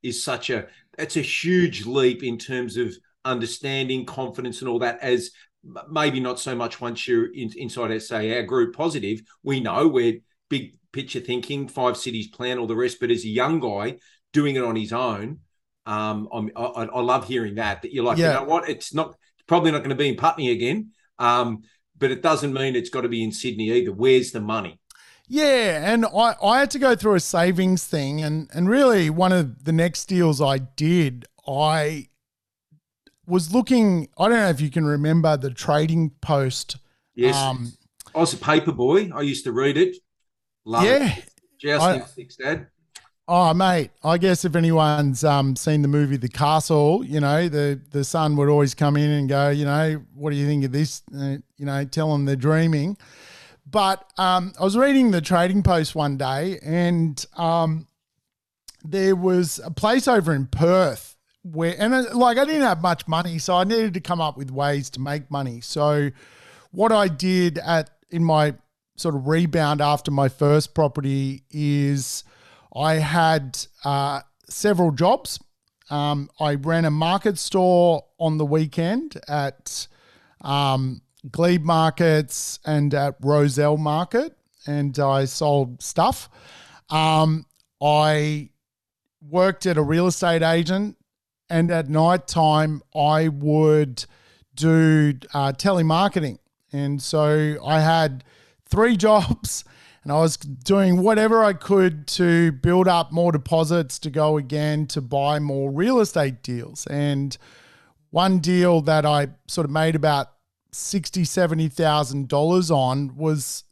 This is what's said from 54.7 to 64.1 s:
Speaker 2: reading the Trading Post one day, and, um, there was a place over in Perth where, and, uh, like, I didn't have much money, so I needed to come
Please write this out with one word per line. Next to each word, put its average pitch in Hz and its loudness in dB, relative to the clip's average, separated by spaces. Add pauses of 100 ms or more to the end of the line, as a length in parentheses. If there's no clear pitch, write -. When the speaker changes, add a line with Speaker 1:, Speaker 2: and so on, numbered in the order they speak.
Speaker 2:
reading 269 4
the 175 2
Trading 180 2
Post 165 0
one 143 -2
day, 139 -4
and, 165 -2 (140)
um, 165 -2 (960)
there 190 2
was 180 0
a 170 -12
place 233 2
over 190 4
in 135 0
Perth 170 2 (260)
where, 165 -4
and, 220 0
uh, 254 2 (100)
like, 240 4
I 277 4
didn't 302 0
have 190 2
much 175 -2
money, 165 -2
so 180 -2
I 180 4
needed 220 0
to 180 -6
come 170 -4